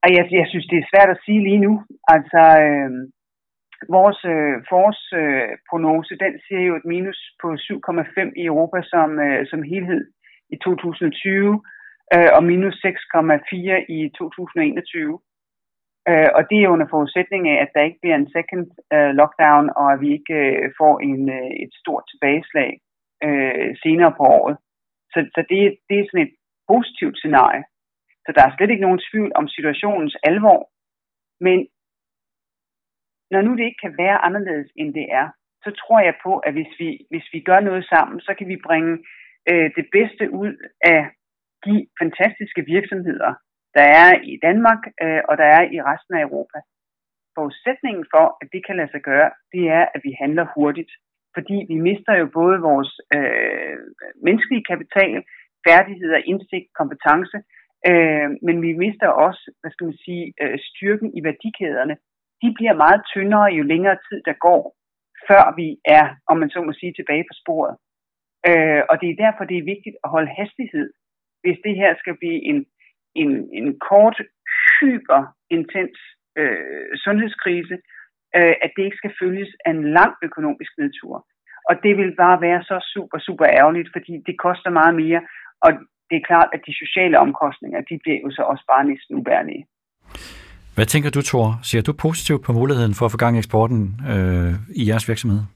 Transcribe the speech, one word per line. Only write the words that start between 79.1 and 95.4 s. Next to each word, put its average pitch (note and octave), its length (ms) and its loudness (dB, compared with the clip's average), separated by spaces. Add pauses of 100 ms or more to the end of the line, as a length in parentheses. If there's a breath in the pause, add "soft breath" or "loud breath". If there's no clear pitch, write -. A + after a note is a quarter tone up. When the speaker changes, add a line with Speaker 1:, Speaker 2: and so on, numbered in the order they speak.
Speaker 1:
følges F#3+ 300 -6 (140)
af E3 60 0
en D#3+ 120 -4 (160)
lang G#3 140 4 (140)
økonomisk - 440 -8 (100)
nedtur. - 340 -10 (540 soft breath)
Og F3 140 4
det G#3 160 4
vil F#3 120 -2 (120)
bare F3+ 140 6 (100)
være F3 220 0
så F#3+ 80 -4 (160)
super, F#3 240 -12 (100)
super D#3+ 200 2 (120)
ærgerligt, E3 360 2
fordi E3+ 180 -12 (140)
det F3+ 80 -8 (100)
koster F3+ 340 -4
meget E3 240 6
mere, E3+ 180 0 (440 loud breath)
og E3 40 8 (400)
det E3 80 -4
er C#3 140 -6
klart, E3+ 240 6
at D3 120 -10
de C#3+ 60 -12 (100)
sociale E3 420 2
omkostninger, C#3 540 -6 (100)
de C3 140 -8
bliver D#3 220 -4
jo C#3 120 -6
så C3 140 -4
også C3+ 200 -8
bare C3+ 200 2
næsten C3+ 280 -10
ubærlige. A#2+ 440 -4 (1120 loud breath)
Speaker 2:
Hvad A2 100 2
tænker D3 240 -2
du, C#3 120 -2
Thor? A2+ 420 0
Ser A2+ 180 -2
du D3 120 -4
positivt D#3 500 -4
på B2+ 100 -2
muligheden A#2+ 400 0
for A#2 120 -2
at A2+ 60 0
få A2 60 -8
gang A#2+ 180 0
i A#2 40 2
eksporten, A2 640 -2 (120)
øh, F2+ 400 0 (280)
i G#2+ 80 0
jeres A2 200 -2
virksomhed? G#2+ 320 -2 (140)